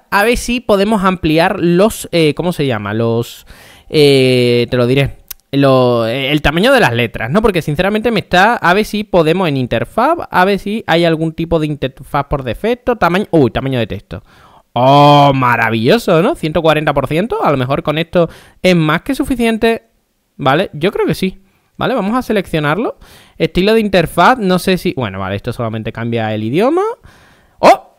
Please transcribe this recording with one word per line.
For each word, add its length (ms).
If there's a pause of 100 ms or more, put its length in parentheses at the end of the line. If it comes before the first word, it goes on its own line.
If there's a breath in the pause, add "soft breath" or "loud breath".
a 140
ver 140
si 220
podemos 440
ampliar 560
los, 520
eh, 220
¿cómo 180
se 140
llama? 300
Los, 500 (440 loud breath)
eh, 840
te 40
lo 120
diré. 320 (320)
Lo, 540
eh, 260
el 120
tamaño 280
de 80
las 140
letras, 380
¿no? 100
Porque 200
sinceramente 500
me 80
está, 360
a 180
ver 120
si 180
podemos 440
en 100
interfaz, 600 (120)
a 160
ver 140
si 260
hay 200
algún 280
tipo 260
de 80
interfaz 580
por 180
defecto, 540
tamaño, 340
uy, 180
tamaño 300
de 80
texto. 360 (500 soft breath)
Oh, 600
maravilloso, 880
¿no? 140
Ciento 260
cuarenta 320
por 140
ciento, 360
a 80
lo 60
mejor 240
con 160
esto 320 (320 loud breath)
es 140
más 260
que 140
suficiente, 680 (540)
¿vale? 360
Yo 180
creo 160
que 80
sí, 240 (380)
¿vale? 180
Vamos 200
a 60
seleccionarlo. 800 (380 loud breath)
Estilo 360
de 60
interfaz, 580
no 220
sé 180
si, 200
bueno, 200
vale, 200
esto 160
solamente 400
cambia 420
el 80
idioma. 400 (760 soft breath)
¡Oh! 400